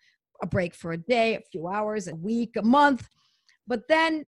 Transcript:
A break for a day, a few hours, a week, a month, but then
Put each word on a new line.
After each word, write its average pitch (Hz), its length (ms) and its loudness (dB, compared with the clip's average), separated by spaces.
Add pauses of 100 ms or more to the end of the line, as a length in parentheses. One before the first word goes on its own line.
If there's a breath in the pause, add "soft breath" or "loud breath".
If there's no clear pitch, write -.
(420)
A - 40 -4
break 175 280 -2
for 170 180 -10
a 165 60 -6
day, 226 380 2
a - 40 -8 (100)
few 175 160 -8
hours, 214 420 -4
a 160 60 -10
week, 226 420 -4
a 208 60 -4
month, 277 460 4 (580)
but 220 220 -4
then 320 480 2